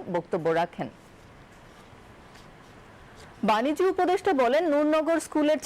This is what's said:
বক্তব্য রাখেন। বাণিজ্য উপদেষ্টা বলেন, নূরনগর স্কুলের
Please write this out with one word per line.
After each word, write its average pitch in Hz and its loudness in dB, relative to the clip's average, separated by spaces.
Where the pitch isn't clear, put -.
বক্তব্য 165 -4
রাখেন। 170 -6
বাণিজ্য 254 0
উপদেষ্টা 370 0
বলেন, 262 2
নূরনগর 311 2
স্কুলের 302 0